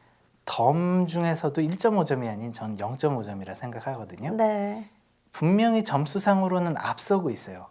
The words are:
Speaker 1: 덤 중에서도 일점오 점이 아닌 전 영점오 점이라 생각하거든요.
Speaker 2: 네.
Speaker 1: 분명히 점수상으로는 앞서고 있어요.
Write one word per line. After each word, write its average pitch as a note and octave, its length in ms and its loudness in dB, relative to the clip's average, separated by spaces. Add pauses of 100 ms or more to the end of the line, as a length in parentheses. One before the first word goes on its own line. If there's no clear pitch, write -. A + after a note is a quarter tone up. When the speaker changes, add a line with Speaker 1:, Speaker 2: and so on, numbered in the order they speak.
(520)
Speaker 1:
덤 F3 540 4
중에서도 E3 540 0
일점오 F#3+ 420 2
점이 C#3 260 0
아닌 A2 240 -6
전 A2 280 -8
영점오 B2+ 420 0
점이라 G2 320 -8
생각하거든요. C3 800 -8
Speaker 2:
네. G#3+ 580 -2 (400)
Speaker 1:
분명히 G#3+ 540 4
점수상으로는 F3+ 920 2
앞서고 - 540 0
있어요. F#2 400 -10